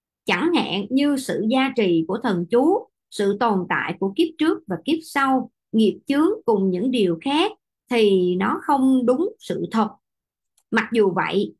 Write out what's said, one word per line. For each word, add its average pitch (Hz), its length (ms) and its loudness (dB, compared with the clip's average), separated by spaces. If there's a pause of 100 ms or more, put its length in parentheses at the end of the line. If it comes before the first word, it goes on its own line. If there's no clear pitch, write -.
(240)
Chẳng 254 300 0
hạn 196 360 -2
như 285 260 0
sự 202 340 -4
gia 262 260 0
trì 175 320 2
của 196 140 -4
thần 175 280 -2
chú, 294 380 2 (220)
sự 202 300 -2
tồn 196 280 0
tại 170 320 -4
của 196 160 -2
kiếp 330 120 2 (100)
trước 320 280 0
và 180 180 -6
kiếp 330 180 -2
sau, 269 480 -2 (220)
nghiệp 220 340 2
chướng 294 220 2 (160)
cùng 190 260 2
những 185 200 -2
điều 190 320 0
khác 320 300 0 (380)
thì 190 460 2
nó 226 260 0
không 262 440 2
đúng 302 320 0
sự - 320 -6
thật. 220 180 0 (800)
Mặc 220 220 -2
dù 208 240 2
vậy, 180 440 -2